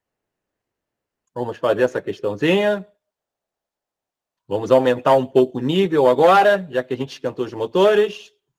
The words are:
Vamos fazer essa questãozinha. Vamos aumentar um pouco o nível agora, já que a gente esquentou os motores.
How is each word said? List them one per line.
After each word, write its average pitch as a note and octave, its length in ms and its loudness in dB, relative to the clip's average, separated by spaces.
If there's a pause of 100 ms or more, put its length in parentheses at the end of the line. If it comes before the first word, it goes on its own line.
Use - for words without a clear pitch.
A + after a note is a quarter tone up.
(1300)
Vamos A2+ 240 -8
fazer A2+ 240 -2
essa B2 180 -2
questãozinha. F3+ 840 -4 (1600)
Vamos G#2+ 240 -4
aumentar C3 440 2
um C3+ 120 0
pouco B2+ 320 0
o A#2+ 40 -8
nível D#3+ 440 0
agora, F#3+ 640 2
já B2 120 -4
que B2+ 120 -8
a - 20 -10
gente C3+ 140 -8
esquentou B2 340 -8
os A2 80 -14
motores. G3+ 800 0 (260)